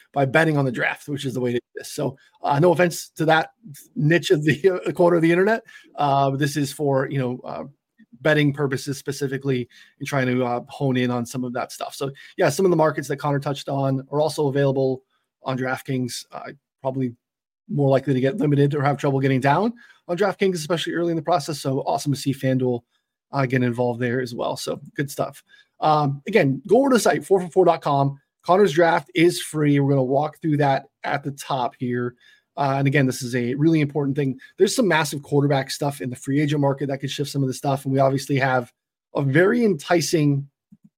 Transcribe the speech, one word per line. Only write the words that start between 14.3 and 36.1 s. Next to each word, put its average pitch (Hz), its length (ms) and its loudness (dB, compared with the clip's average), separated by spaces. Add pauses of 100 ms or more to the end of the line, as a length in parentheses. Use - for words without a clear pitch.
available 135 560 0 (400)
on 127 160 -4
DraftKings. 127 760 -4
Uh, - 200 -12 (280)
probably 131 340 -4 (540)
more 143 220 2
likely 135 240 2
to 127 60 0
get 135 180 0
limited 143 360 2
or 143 80 -2
have 139 140 0
trouble 135 240 -2
getting 135 200 2
down 165 340 2 (340)
on 175 80 -4
DraftKings, 190 380 0
especially 165 400 -4
early 170 160 -2
in 165 60 -2
the 160 60 -4
process. 165 380 -2
So 135 200 -2
awesome 95 320 -2
to 127 60 -2
see 139 140 -2
FanDuel, 127 480 -2 (520)
uh, 139 140 0
get 123 160 0
involved 120 380 -2
there 127 200 -2
as 120 140 -8
well. - 220 -6
So - 240 -8 (140)
good 143 160 -6
stuff. - 320 -8 (380)
Um, 147 460 2
again, 175 400 2
go 214 120 4
over 277 120 4
to 254 60 6
the 202 40 4
site, 170 240 2
four 190 160 2
four 180 100 -8
four 185 140 4
dot 165 180 4
com. 139 360 2 (240)
Connor's 185 300 4
draft 165 420 2
is 170 260 2
free. 147 400 2
We're 139 100 2
gonna 135 140 2
walk 139 360 -2
through 151 180 0
that 139 260 2 (180)
at 143 220 -4
the 147 60 -8
top 131 480 -4
here. 123 360 -4 (420)
Uh, 139 220 0
and 139 80 2
again, 143 200 4
this 127 160 -4
is 120 120 -6
a 123 200 -2
really 156 260 2
important 143 360 -2
thing. 135 220 -2 (200)
There's 208 180 2
some 247 100 2
massive 156 360 0
quarterback 143 480 0
stuff 143 320 -6
in 127 80 -6